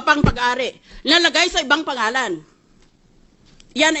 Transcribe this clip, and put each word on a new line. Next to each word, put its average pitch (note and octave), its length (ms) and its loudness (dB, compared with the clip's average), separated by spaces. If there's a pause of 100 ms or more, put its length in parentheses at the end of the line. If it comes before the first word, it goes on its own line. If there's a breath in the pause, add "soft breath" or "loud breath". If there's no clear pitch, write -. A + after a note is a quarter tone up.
pang D4 160 2
pag-ari, B3 560 -2 (240 soft breath)
nalagay E4 480 2
sa E4+ 160 -4
ibang D4 160 2
pangalan. A#3 640 -4 (1300)
Yan D#4 240 2